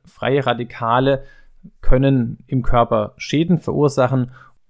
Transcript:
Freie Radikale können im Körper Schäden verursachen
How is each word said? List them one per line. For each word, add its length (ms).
Freie 400
Radikale 800
können 640
im 160
Körper 560
Schäden 400
verursachen 720